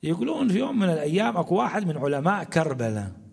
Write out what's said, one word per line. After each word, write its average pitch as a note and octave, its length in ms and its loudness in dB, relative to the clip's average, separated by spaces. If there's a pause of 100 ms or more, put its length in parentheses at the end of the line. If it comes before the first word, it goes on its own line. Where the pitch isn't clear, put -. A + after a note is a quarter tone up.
يقولون A#3+ 460 0
في F#3+ 100 2
يوم C4+ 200 0
من F#3+ 100 2
الأيام E3+ 480 0
أكو E3+ 180 2
واحد G#3+ 320 0
من D3+ 100 -2
علماء C#3+ 460 0
كربلاء A#2 680 0 (220)